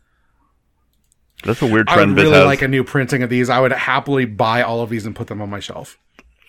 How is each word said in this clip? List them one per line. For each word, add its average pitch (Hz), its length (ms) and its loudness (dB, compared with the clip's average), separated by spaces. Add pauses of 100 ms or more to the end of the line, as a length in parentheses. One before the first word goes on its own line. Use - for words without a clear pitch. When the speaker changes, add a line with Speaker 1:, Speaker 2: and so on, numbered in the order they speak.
(1400)
Speaker 1:
That's - 180 -2
a 139 60 0
weird 107 220 2
Speaker 2:
I 165 60 4
Speaker 1:
trend 101 160 4
Speaker 2:
would 92 40 0
Speaker 1:
Viz - 80 4
Speaker 2:
really 151 140 6
Speaker 1:
has. 143 80 8
Speaker 2:
like 139 180 0
a 135 40 0
new 131 160 0
printing 131 380 -2
of 120 80 -4
these. 123 200 0
I 123 100 2
would 131 140 2
happily 135 520 -2
buy 113 380 -2
all 117 180 -4
of 113 80 -8
these 110 160 -8
and 107 100 -10
put 113 120 -12
them 104 140 -12
on 101 100 -10
my 101 80 -10
shelf. - 400 -16 (500)